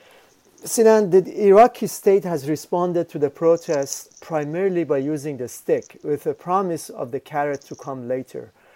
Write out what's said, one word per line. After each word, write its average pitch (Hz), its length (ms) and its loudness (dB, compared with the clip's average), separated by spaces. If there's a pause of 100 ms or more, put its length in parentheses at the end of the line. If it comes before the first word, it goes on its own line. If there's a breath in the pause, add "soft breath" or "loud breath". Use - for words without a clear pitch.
(640 soft breath)
Sinan, 220 440 4
the 185 380 2
Iraqi 214 400 6
state 196 360 2
has 156 240 -4
responded 170 640 -2
to 156 100 -8
the 143 100 0
protests 165 920 -2
primarily 170 640 -4
by 139 120 0
using 143 380 -4
the 120 140 -8
stick, - 540 -4
with 147 220 -4
a 151 80 -2
promise 180 560 -4
of - 220 -10
the 139 80 -6
carrot 147 440 -6
to 131 120 -16
come 131 320 -12
later. 127 460 -10 (220 soft breath)